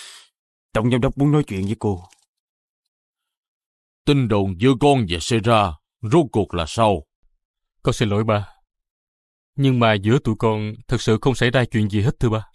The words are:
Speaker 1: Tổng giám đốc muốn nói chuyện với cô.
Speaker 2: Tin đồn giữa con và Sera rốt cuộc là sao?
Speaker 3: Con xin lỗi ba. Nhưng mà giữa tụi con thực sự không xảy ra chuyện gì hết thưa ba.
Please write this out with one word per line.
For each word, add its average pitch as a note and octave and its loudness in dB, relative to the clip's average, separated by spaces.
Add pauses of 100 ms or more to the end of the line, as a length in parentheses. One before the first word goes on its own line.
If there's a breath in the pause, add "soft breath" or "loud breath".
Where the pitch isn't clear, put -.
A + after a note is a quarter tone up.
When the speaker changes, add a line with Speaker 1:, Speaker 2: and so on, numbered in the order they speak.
(720 loud breath)
Speaker 1:
Tổng A2+ 0
giám B2 0
đốc B2 -2
muốn C#3+ 2
nói D3 2
chuyện F#2+ -6
với G#2 -4
cô. F#2+ -4 (2000)
Speaker 2:
Tin C#3+ 2
đồn G2 0
giữa B2 4
con C#3 2
và F2 -4
Sera G#2+ 0 (300)
rốt C3+ 2
cuộc G2+ -2
là E2+ -4
sao? G#2 0 (800)
Speaker 3:
Con C3 0
xin A#2 -2
lỗi G2+ 0
ba. G#2 -2 (1040)
Nhưng C3+ 2
mà A2+ 4
giữa G#2+ 2
tụi A2 -2
con G#2+ -2 (140)
thực B2 -2
sự A2 2
không C3 0
xảy B2 0
ra B2+ 2
chuyện G#2+ 0
gì G#2 0
hết C3 -2
thưa A#2+ 0
ba. G#2+ -4